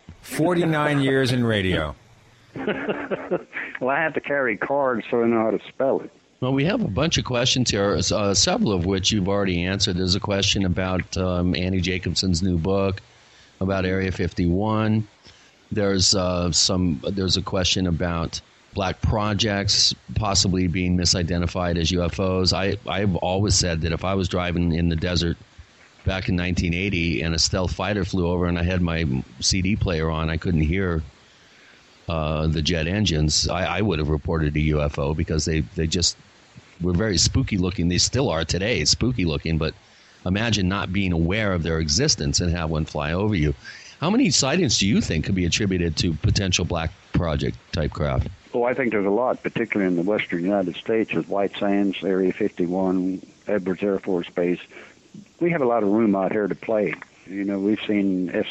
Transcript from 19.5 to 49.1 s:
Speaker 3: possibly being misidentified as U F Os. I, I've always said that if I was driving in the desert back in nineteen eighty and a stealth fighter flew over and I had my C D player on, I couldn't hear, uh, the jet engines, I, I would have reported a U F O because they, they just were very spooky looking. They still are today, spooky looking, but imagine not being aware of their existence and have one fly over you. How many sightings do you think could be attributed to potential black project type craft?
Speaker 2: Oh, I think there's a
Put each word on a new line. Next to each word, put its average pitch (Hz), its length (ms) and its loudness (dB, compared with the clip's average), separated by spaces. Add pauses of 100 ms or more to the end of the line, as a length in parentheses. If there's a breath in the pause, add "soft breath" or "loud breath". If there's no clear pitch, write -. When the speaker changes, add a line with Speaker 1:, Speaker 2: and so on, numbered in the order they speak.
Speaker 3:
possibly 92 520 2
being 90 300 2
misidentified 87 800 0
as 82 140 0
U 87 120 0
F 85 180 -4
Os. 92 320 0
I, 92 240 -2 (100)
I've 95 300 -2
always 92 380 0
said 85 260 0
that 80 100 -2
if 82 140 -4
I 98 100 0
was 95 140 -2
driving 87 440 0
in 85 140 0
the 82 80 2
desert 85 420 -2 (680)
back 95 240 -2
in 90 80 0
nineteen 87 360 0
eighty 85 480 0
and 82 140 -2
a - 40 -2
stealth 92 340 0
fighter 95 320 -2
flew 90 220 0
over 90 180 0
and 87 120 2
I 85 60 0
had 90 180 2
my 82 240 0 (360)
C 95 200 0
D 95 140 2
player 80 340 0
on, 80 200 0
I 80 80 0
couldn't 80 240 2
hear, 82 420 0 (1040 loud breath)
uh, 78 400 0
the 80 140 0
jet 80 260 0
engines, 85 640 2
I, 87 280 -2
I 98 40 0
would 92 180 0
have 76 80 0
reported 78 480 0
a 76 60 2
U 76 200 2
F 73 160 -2
O 71 160 -2
because 80 300 0
they, 80 160 0 (160)
they 82 100 0
just 85 300 -2 (680)
were 90 120 0
very 98 240 2
spooky - 400 0
looking. 87 320 0
They 90 80 2
still 123 320 0
are 80 160 0
today, 90 400 -2
spooky 113 400 0
looking, 80 320 -2
but 76 180 -2 (500 loud breath)
imagine 101 440 0
not 95 240 -2
being 95 180 0
aware 92 420 0
of 85 80 0
their 80 160 0
existence 80 600 0
and 90 160 0
have 82 140 -2
one 78 160 0
fly 76 260 -4
over 104 240 0
you. 76 180 2 (460 loud breath)
How 156 100 -2
many 226 220 4
sightings 143 480 2
do 95 80 2
you 101 140 4
think 80 240 0
could 98 100 0
be 90 80 2
attributed 87 540 0
to 85 160 0
potential 92 500 0
black 82 280 -2 (200)
project 76 460 0 (160)
type 76 180 -2
craft? 71 380 -2 (240)
Speaker 2:
Oh, 120 100 0
I 127 100 2
think 123 200 0
there's 101 120 2
a 98 60 2